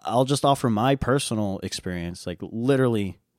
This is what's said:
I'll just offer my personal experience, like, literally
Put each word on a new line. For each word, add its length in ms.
I'll 200
just 200
offer 240
my 260
personal 680
experience, 640
like, 140
literally 800